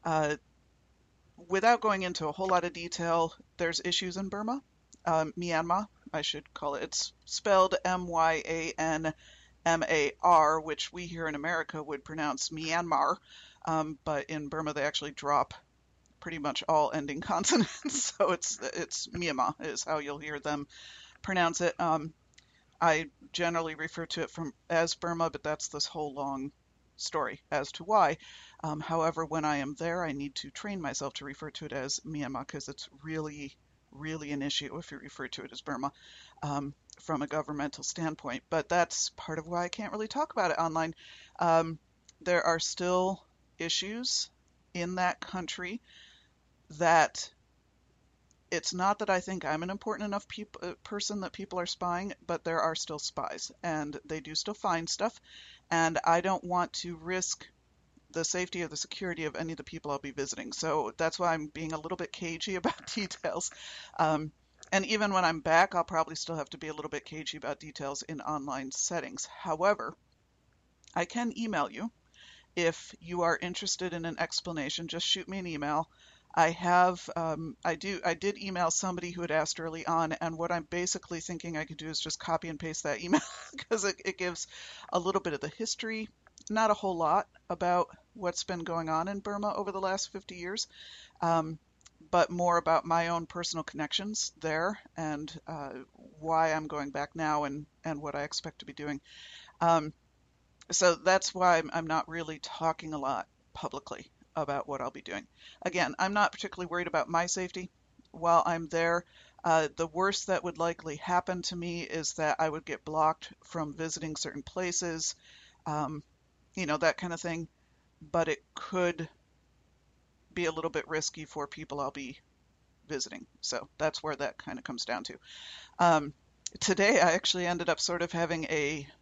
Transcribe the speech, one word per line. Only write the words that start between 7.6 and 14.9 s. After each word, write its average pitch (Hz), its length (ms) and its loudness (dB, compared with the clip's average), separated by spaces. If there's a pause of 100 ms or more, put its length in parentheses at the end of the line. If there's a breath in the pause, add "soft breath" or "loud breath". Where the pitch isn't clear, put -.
M 180 220 2
Y 160 400 4
A 165 320 -2
N 160 340 0 (540 loud breath)
M 165 160 6
A 147 300 4 (100)
R, 160 380 8
which 156 320 -6
we 175 140 -8
here 165 200 -6
in 151 80 -2
America 156 480 -2
would 143 220 -6
pronounce 151 460 -2
Myanmar. 160 680 2 (480 loud breath)
Um, 156 400 0
but 147 200 0
in 151 240 -6
Burma, 156 240 -2
they 143 100 0
actually 147 300 -2